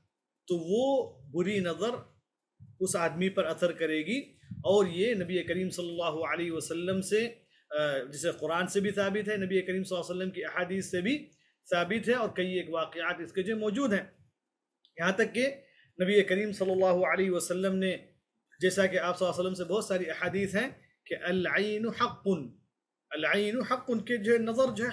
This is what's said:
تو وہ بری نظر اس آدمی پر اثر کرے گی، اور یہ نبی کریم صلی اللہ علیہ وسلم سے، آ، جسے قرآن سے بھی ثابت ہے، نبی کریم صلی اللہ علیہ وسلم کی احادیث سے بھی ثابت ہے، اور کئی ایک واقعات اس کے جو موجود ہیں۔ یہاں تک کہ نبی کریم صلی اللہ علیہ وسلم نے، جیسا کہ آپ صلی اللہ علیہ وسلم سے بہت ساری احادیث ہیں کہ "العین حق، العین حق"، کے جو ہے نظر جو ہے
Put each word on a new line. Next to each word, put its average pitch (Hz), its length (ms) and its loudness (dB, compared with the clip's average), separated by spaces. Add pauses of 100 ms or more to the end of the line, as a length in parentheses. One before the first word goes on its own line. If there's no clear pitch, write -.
(460)
تو 175 120 0
وہ 240 600 0 (140)
بری 185 260 0
نظر 175 320 -2 (880)
اس 190 160 0
آدمی 170 320 0
پر 190 160 0
اثر 165 280 0
کرے 156 340 -2
گی، 247 140 -2 (220)
اور 196 440 4
یہ 185 280 0
نبی 180 280 -2
کریم 180 280 -2
صلی 175 180 -6
اللہ 165 440 -2
علیہ 170 200 -2
وسلم 175 500 -2
سے، 220 320 0 (360)
آ، 147 280 0
جسے 147 320 -4 (100)
قرآن 165 260 0
سے 202 140 0
بھی 202 100 0
ثابت 202 380 0
ہے، 214 80 0
نبی 190 260 0
کریم 185 220 -2
صلی 190 120 -4
اللہ 175 160 -6
علیہ 180 100 -4
وسلم 190 80 -2
کی 180 140 -8
احادیث 180 460 -4
سے 180 100 0
بھی 269 280 -2 (420)
ثابت 175 380 2
ہے، 240 60 4
اور 220 140 0
کئی 185 240 -2
ایک 175 180 -4
واقعات 165 480 -2
اس 160 140 -10
کے 190 100 -2
جو 220 140 -2
موجود 214 360 0
ہیں۔ 190 120 2 (920)
یہاں 175 140 2
تک 220 220 0
کہ 240 120 2 (560)
نبی 202 200 6
کریم 196 300 0
صلی 190 180 0
اللہ 185 420 4
علیہ 190 180 2
وسلم 185 460 0
نے، 190 200 0 (640)
جیسا 185 260 4
کہ 185 120 0
آپ 175 200 0
صلی 185 80 2
اللہ 175 140 0
علیہ 185 100 0
وسلم 180 160 -4
سے 165 60 -2
بہت 208 120 0
ساری 180 260 -2
احادیث 180 440 -2
ہیں 233 140 0 (380)
کہ 165 160 -4
"العین 185 680 0
حق، 220 400 -2 (840)
العین 202 500 0
حق"، 254 300 -2 (160)
کے 247 100 0
جو 214 160 2
ہے 233 60 6
نظر 233 380 2
جو 226 80 -2
ہے 247 80 -2